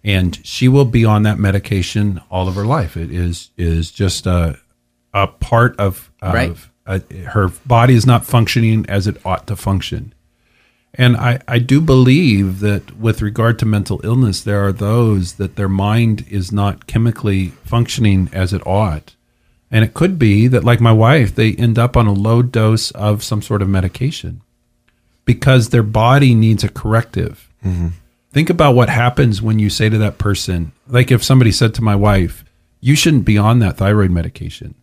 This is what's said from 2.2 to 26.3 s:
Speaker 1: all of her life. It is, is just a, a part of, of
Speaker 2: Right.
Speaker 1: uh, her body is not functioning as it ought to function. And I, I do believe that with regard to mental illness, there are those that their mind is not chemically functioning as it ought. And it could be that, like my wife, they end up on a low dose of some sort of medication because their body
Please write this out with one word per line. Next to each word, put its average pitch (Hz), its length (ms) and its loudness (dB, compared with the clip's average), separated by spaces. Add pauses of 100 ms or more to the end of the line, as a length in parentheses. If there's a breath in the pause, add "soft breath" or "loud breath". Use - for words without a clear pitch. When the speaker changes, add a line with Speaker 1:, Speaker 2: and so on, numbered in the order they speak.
Speaker 1:
all 92 180 -4
of 92 60 -6
her 101 120 -6
life. 120 300 -4
It 82 140 -8
is, 87 480 -6
is 82 320 -2
just - 380 -4
a, 87 320 0 (560)
a 98 100 2
part 120 540 0
of, 98 320 -4 (100)
of 92 140 -4
Speaker 2:
Right. 113 220 -4 (280)
Speaker 1:
uh, 95 140 -6 (300)
her 98 180 0 (180)
body 123 300 4
is 113 100 2
not 120 180 4
functioning 113 640 0
as 98 200 -2
it 101 180 -4
ought 92 220 -6
to 104 80 -6
function. - 580 -6 (800)
And 123 240 2
I, 120 300 -2
I 120 100 -2
do 131 240 2
believe 127 760 2
that 101 400 -4
with 110 200 -2
regard 113 400 -2
to 113 60 -2
mental 104 380 -2
illness, 113 400 0
there 101 200 -2
are 98 100 -2
those 104 640 -2
that 95 200 -8
their 98 140 -4
mind 104 600 0
is 95 220 -6
not 101 340 -4
chemically 107 640 -2 (160)
functioning 104 680 0
as 95 220 -4
it 90 140 -6
ought. 92 480 -4 (580)
And 110 100 4
it 110 120 -2
could 185 240 0
be 107 280 4
that, 123 160 2
like 117 160 2
my 117 140 4
wife, 113 420 4
they 110 180 0
end 117 240 0
up 120 200 0
on 113 100 2
a 101 60 0
low 110 300 0
dose 110 480 0
of 104 320 -2
some 104 180 -4
sort 101 200 -4
of 98 60 -2
medication 98 720 -4 (880)
because 123 440 2
their 117 140 2
body 117 520 2